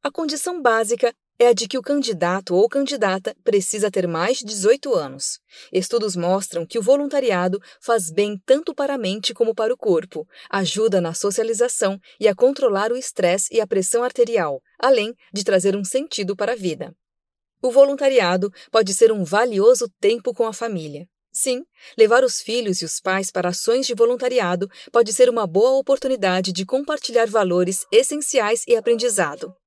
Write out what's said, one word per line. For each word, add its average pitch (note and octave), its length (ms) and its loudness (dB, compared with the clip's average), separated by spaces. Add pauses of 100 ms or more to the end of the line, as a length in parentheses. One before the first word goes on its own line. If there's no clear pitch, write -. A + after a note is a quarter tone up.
A C#4+ 80 -6
condição D#4+ 500 -6
básica A3+ 540 0 (240)
é A#3+ 100 6
a A#3+ 60 6
de A3+ 120 -4
que C4 120 -6
o A#3+ 40 -6
candidato F#3+ 720 -2
ou G3+ 140 4
candidata A3 760 -2
precisa G#3 480 0
ter F3+ 160 -2
mais F3 320 -2
de B3 60 -10
dezoito A3 500 0
anos. C#3 460 -6 (320)
Estudos G#3 420 -2
mostram F3+ 520 -2
que - 120 -6
o A3 40 -4
voluntariado A#3+ 760 0 (220)
faz G#3 300 -2
bem G3+ 340 -2
tanto D4 300 2
para C#4 200 -4
a C4+ 40 -6
mente G3+ 340 -4
como A3 220 0
para A3+ 180 -2
o B3+ 60 -4
corpo, E3 500 -2 (220)
ajuda G3 500 0
na E3 140 -4
socialização G#3+ 840 -2 (220)
e G#3 80 4
a G3 60 2
controlar A#3 580 2
o B3 40 -8
estresse F#3+ 540 -2
e A3 120 0
a G#3 40 -2
pressão F#3+ 360 0
arterial, A3+ 600 -2 (160)
além A#3 360 2 (180)
de G3+ 100 -4
trazer F#3+ 320 2
um G3+ 100 -4
sentido G#3+ 520 -4
para G#3 160 -2
a B3+ 40 -4
vida. F3+ 380 -8 (680)
O B3+ 80 0
voluntariado B3 840 4 (180)
pode G#3+ 220 0
ser A3+ 180 6
um G#3 140 -2
valioso G#3+ 720 2
tempo A#3 360 0
com A#3 120 -2
a A3 60 -6
família. E3+ 560 -8 (220)
Sim, B3+ 360 -4 (320)
levar A3+ 260 6
os - 160 -2
filhos A3 400 -4
e E3 60 -8
os - 120 -6
pais F#3+ 320 -4
para F3+ 200 -2
ações A#3+ 360 -2
de B3 80 -4
voluntariado A#3 760 0 (200)
pode A3+ 220 2
ser B3 160 6
uma A3+ 180 0
boa G3+ 260 2
oportunidade A#3+ 800 0
de F3+ 140 -6
compartilhar B3+ 640 -2
valores F#3 640 0
essenciais A#3+ 760 0
e A#3+ 80 4
aprendizado. G#3+ 800 -2 (120)